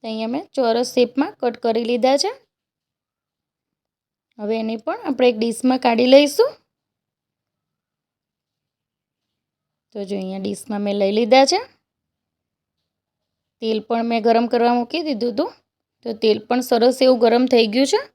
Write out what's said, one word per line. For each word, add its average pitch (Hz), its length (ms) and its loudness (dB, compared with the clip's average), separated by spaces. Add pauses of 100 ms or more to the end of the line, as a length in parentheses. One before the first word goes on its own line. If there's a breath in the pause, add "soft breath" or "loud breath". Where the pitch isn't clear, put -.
તો - 80 -20
અહીંયા 220 260 -6
મેં 330 100 -6 (120)
ચોરસ 240 400 0
શેપમાં 262 440 0
કટ 240 240 -2
કરી 226 260 -2
લીધા 247 320 2
છે. 403 80 -4 (2000)
હવે 214 240 -6
એને 220 220 -6
પણ 392 240 -8
આપણે 254 220 0
એક 226 80 -6
ડીશમાં 233 460 -2
કાઢી 247 300 2
લઈશું. 294 360 4 (3500)
તો 214 40 -12 (100)
જો 202 80 -6
અહીંયા 190 280 -10
ડીશમાં 202 420 -8
મેં 202 140 -4
લઈ 196 180 0
લીધા 262 320 4
છે. 381 100 -2 (2000)
તેલ 220 160 -2 (100)
પણ 233 220 -2
મેં 233 160 -2
ગરમ 233 260 4
કરવા 240 260 2
મૂકી 269 300 -4
દીધું 240 260 -4
હતું, 339 160 -4 (560)
તો - 20 -8 (140)
તેલ 220 160 2 (100)
પણ 247 200 -2
સરસ 247 380 2
એવું 254 160 4
ગરમ 240 300 4
થઈ 233 220 4
ગયું 277 180 2
છે. 427 80 0 (140)